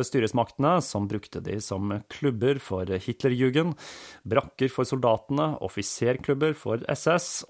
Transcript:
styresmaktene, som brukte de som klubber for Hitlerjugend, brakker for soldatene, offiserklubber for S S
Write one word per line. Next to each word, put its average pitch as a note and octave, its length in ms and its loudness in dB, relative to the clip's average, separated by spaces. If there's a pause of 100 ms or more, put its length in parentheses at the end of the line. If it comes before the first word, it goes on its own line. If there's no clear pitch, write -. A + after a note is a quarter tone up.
styresmaktene, C3 720 2
som G2+ 320 -2
brukte G2+ 320 -6
de F#2+ 160 -4
som G2+ 320 -4 (160)
klubber C3 560 0
for F#2 240 -4
Hitlerjugend, B2+ 880 2 (480)
brakker C3 480 0
for C3 160 0
soldatene, C3+ 720 2
offiserklubber C3+ 960 0
for A2+ 320 -4
S - 220 0
S - 420 0